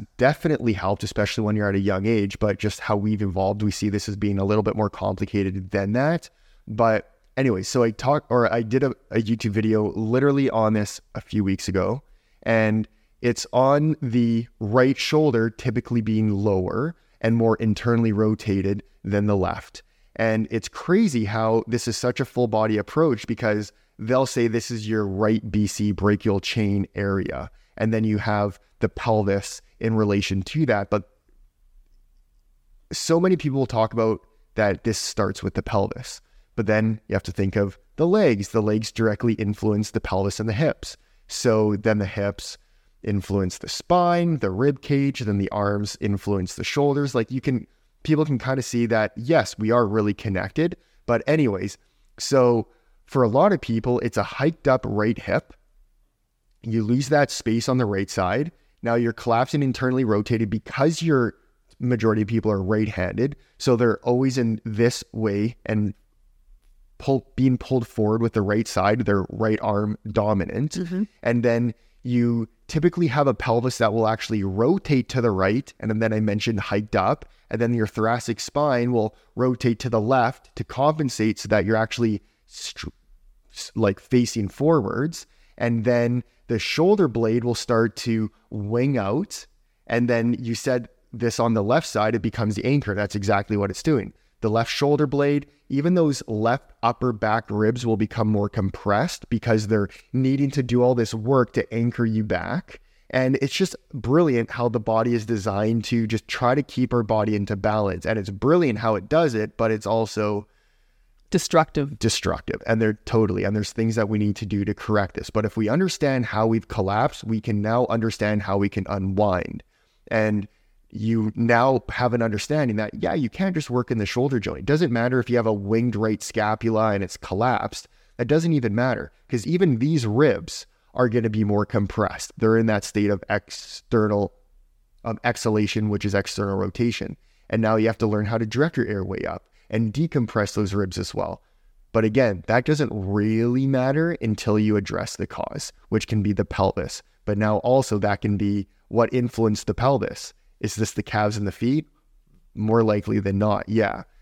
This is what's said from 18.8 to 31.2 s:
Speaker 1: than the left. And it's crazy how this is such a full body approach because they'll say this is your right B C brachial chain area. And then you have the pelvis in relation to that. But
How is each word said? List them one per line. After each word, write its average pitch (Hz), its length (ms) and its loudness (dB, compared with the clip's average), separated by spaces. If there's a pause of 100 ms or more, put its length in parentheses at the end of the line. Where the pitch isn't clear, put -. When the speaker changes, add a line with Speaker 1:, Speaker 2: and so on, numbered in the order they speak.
Speaker 1:
than 101 240 0
the 104 100 2
left. 85 460 -6 (320)
And 110 340 0
it's 113 180 -4
crazy 170 580 2
how 110 420 0
this 117 200 -4
is 110 80 -2
such - 240 -2
a 135 60 -2
full 123 220 0
body 107 320 0
approach 143 480 0
because 107 440 -2 (280)
they'll 127 260 0
say 120 220 0
this 113 240 -4
is 107 180 -6
your 110 160 0
right 107 460 0
B 101 160 2
C 104 240 -2
brachial 101 480 0
chain 101 560 -2
area. 92 560 -4 (260)
And 110 160 0
then 110 100 0
you 107 140 2
have 104 420 -2 (200)
the 110 100 0
pelvis 101 720 -2 (180)
in 113 140 -2
relation 101 480 0
to 151 240 -2
that. 104 240 0
But 104 180 -2 (1800)